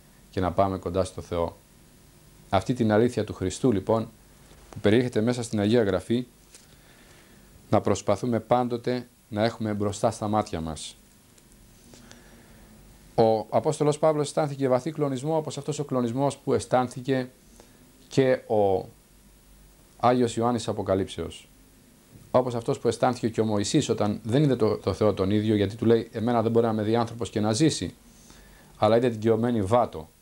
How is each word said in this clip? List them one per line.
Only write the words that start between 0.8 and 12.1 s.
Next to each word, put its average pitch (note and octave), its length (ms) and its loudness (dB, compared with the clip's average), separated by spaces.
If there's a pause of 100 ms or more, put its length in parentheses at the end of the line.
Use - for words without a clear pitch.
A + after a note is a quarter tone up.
στο - 180 -8
Θεό. E2+ 360 -4 (920)
Αυτή G2 240 0
την A2+ 180 0
αλήθεια A2 320 2
του - 100 -8
Χριστού, F#2+ 380 -2
λοιπόν, A2 380 0 (640)
που - 80 -14
περιέχεται A2+ 420 2
μέσα A#2+ 220 -2
στην A2+ 160 -4
Αγία A2 240 4
Γραφή, G#2 420 -2 (1400)
να G#2 120 4
προσπαθούμε G#2+ 580 -2
πάντοτε B2 680 -2 (220)
να G#2 140 -2
έχουμε A2 300 -2
μπροστά G#2 380 -2
στα G#2+ 160 -6
μάτια G#2 340 -2
μας. D#2+ 340 -10 (2250)